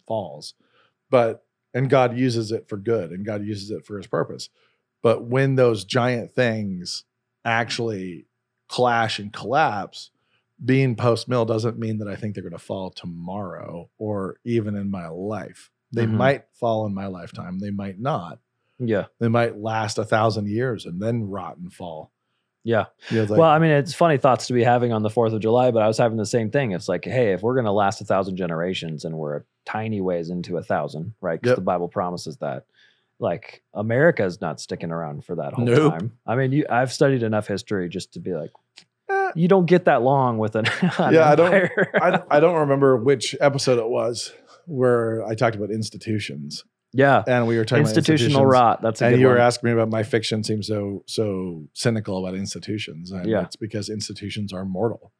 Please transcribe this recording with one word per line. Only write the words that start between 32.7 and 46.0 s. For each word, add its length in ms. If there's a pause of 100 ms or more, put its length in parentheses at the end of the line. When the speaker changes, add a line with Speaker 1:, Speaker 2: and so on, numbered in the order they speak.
Speaker 2:
Like, 420 (120)
America's 640
not 200
sticking 300
around 340
for 120
that 160
whole 120
Speaker 1:
Nope. 280
Speaker 2:
time. 200 (140)
I 80
mean, 180
you, 160
I've 240
studied 300
enough 240
history 420
just 260
to 60
be 140
like, 160 (580)
Speaker 1:
Eh. 280
Speaker 2:
you 100
don't 200
get 180
that 180
long 360
with 180
an, 100
<laughs> 320
an 160
Speaker 1:
Yeah, 160
I 60
don't, 180
Speaker 2:
empire. 400
Speaker 1:
I, 280 (160)
I 20
don't 200
remember 360
which 440
episode 380
it 100
was 440 (340)
where 600
I 100
talked 180
about 160
institutions. 920 (280)